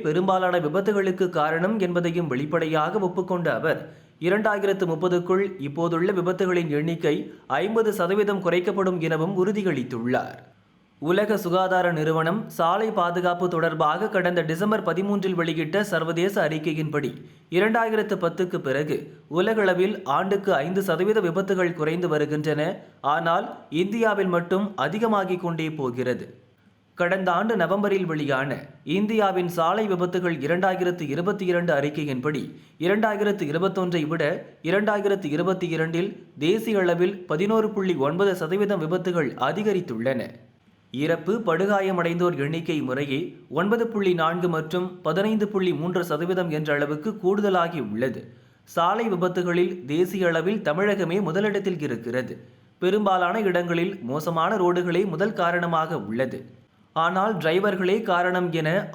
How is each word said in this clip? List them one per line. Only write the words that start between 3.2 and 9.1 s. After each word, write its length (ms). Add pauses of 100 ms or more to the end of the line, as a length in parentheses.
அவர், 200 (480)
இரண்டாயிரத்து 680
முப்பதுக்குள் 500 (240)
இப்போதுள்ள 500
விபத்துகளின் 600
எண்ணிக்கை 340 (480)
ஐம்பது 380
சதவீதம் 480
குறைக்கப்படும் 600
எனவும் 360